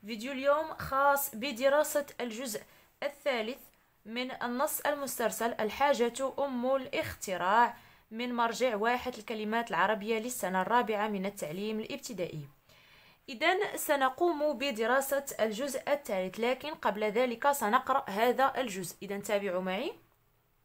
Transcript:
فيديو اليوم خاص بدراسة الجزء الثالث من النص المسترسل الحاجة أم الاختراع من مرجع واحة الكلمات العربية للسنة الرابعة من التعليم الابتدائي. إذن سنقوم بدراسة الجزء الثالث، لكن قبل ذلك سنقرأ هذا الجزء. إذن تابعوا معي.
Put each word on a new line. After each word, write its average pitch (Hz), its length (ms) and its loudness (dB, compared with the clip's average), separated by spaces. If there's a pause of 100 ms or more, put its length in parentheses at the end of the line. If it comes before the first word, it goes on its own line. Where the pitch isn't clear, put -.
فيديو 233 260 -6
اليوم 285 420 2
خاص 277 600 2
بدراسة 277 720 2 (140)
الجزء 233 420 -6 (400)
الثالث 262 560 -2 (460)
من 247 380 -6
النص 247 380 -2
المسترسل 247 800 -2
الحاجة 240 760 2
أم 262 380 0
الاختراع 220 1000 2 (340)
من 240 240 -4
مرجع 233 420 2
واحة 240 420 0
الكلمات 220 520 -2
العربية 202 480 2
للسنة 190 440 0
الرابعة 220 460 2
من 196 180 -2
التعليم 202 540 -4
الابتدائي. 185 680 -8 (800)
إذن 339 480 0
سنقوم 294 840 2
بدراسة 262 680 0 (140)
الجزء 220 480 -2
الثالث، 208 520 -2
لكن 262 340 -2
قبل 214 300 -2
ذلك 233 480 2
سنقرأ 262 580 2
هذا 240 460 4
الجزء. 190 460 -4
إذن 202 200 -8
تابعوا 196 400 0
معي. 196 300 -2 (720)